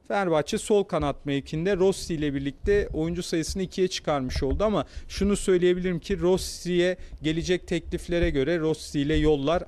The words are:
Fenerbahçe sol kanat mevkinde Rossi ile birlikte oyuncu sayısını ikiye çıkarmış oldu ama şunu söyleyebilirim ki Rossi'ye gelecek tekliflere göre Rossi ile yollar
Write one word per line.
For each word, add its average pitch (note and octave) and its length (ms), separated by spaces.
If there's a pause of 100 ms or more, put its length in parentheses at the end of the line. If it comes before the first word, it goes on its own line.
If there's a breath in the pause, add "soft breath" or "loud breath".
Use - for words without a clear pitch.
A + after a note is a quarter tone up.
Fenerbahçe F#3+ 480
sol G3+ 260
kanat D3+ 420
mevkinde D#3 520
Rossi F#3 360
ile D3 200
birlikte C#3+ 600
oyuncu E3 300
sayısını F3+ 400
ikiye F#3 240
çıkarmış C#3+ 560
oldu D3 200
ama G#3 220 (220 loud breath)
şunu G3+ 280
söyleyebilirim F3+ 640
ki F#3+ 200
Rossi'ye F3+ 760 (240 loud breath)
gelecek E3 460
tekliflere E3+ 600
göre D3+ 300
Rossi D#3 400
ile D3 160
yollar D3+ 520